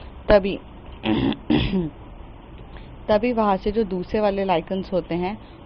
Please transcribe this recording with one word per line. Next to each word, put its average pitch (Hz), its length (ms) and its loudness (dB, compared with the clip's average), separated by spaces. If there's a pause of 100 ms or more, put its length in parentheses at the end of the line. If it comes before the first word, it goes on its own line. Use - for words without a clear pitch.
(280)
तभी, 196 300 4 (460)
<clears throat> 151 840 2 (1200)
तभी 214 240 4
वहाँ 214 240 4
से 208 160 0
जो 226 120 2
दूसरे 185 360 -2
वाले 196 240 2
lichens 190 480 0
होते 170 220 0
हैं 180 240 -2 (280)